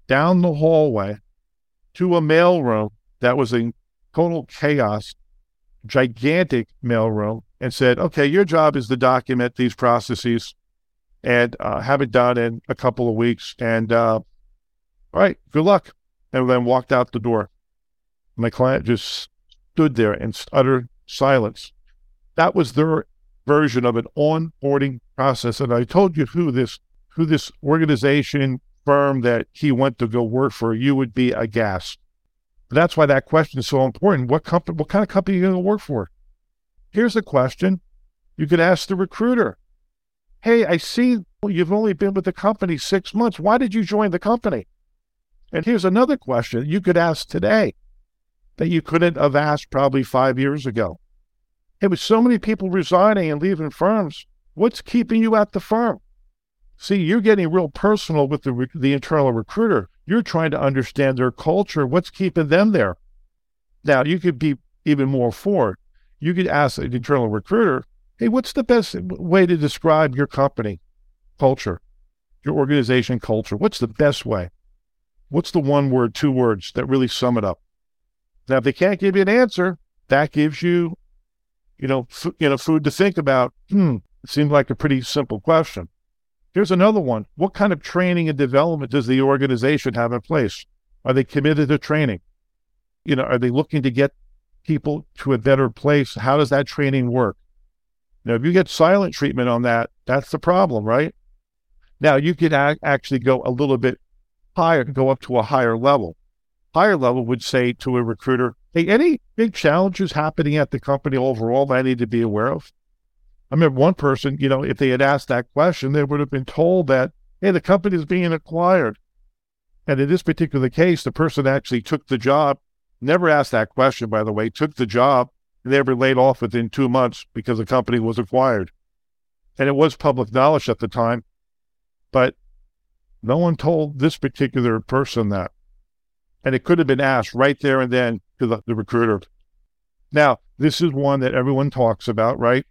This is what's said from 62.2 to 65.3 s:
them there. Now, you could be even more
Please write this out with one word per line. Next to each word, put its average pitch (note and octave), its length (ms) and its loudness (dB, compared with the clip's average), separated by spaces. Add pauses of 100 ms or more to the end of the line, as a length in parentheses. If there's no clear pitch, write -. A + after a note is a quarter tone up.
them G3 240 4
there. G#2 240 0 (880)
Now, C3+ 200 2
you E3+ 140 0
could D#3+ 200 -2
be C#3+ 180 0 (280)
even C#3 240 2
more B2 240 0